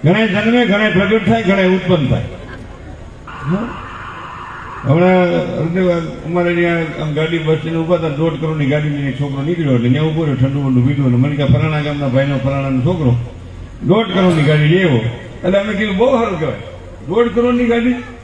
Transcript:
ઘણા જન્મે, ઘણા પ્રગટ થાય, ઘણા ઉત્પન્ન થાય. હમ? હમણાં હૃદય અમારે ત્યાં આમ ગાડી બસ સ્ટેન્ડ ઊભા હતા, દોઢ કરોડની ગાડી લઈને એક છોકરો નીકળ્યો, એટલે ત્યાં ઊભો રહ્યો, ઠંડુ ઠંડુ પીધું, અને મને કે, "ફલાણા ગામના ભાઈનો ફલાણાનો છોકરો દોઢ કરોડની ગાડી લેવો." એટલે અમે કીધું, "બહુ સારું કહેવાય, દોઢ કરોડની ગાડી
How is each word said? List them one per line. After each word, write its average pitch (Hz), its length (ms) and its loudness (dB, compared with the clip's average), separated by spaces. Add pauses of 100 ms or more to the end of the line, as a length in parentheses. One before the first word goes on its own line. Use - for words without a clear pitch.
ઘણા 214 220 4
જન્મે, 220 400 2
ઘણા 208 240 2
પ્રગટ 202 360 2
થાય, 226 160 2
ઘણા 196 200 2
ઉત્પન્ન 180 440 2
થાય. 120 160 0 (1200)
હમ? 196 260 -2 (1200)
હમણાં 180 320 6 (360)
હૃદય 175 320 0 (360)
અમારે 175 280 0
ત્યાં 170 480 -2
આમ 151 120 -4
ગાડી 165 240 0
બસ 156 200 0
સ્ટેન્ડ 165 180 -4
ઊભા 165 180 0
હતા, 160 140 0
દોઢ 151 320 0
કરોડની 156 260 -2
ગાડી 147 220 0
લઈને 143 200 -2
એક 127 120 -6
છોકરો 139 220 -4
નીકળ્યો, 156 300 0
એટલે 120 180 2
ત્યાં 151 160 2
ઊભો 160 180 0
રહ્યો, 139 120 0
ઠંડુ 139 260 0
ઠંડુ 127 240 2
પીધું, 143 200 2
અને 123 100 2
મને 143 200 2
કે, 143 80 0
"ફલાણા 151 360 2
ગામના 143 280 -2
ભાઈનો 135 300 0
ફલાણાનો 135 420 -2
છોકરો 147 360 2 (680)
દોઢ 220 200 4
કરોડની 180 360 2
ગાડી 151 260 4
લેવો." 165 320 4 (440)
એટલે 196 140 2
અમે 208 140 -2
કીધું, 196 240 -2
"બહુ 247 220 4
સારું 208 200 -2
કહેવાય, 139 180 -4 (500)
દોઢ 214 280 -2
કરોડની 240 300 2
ગાડી 233 300 0 (300)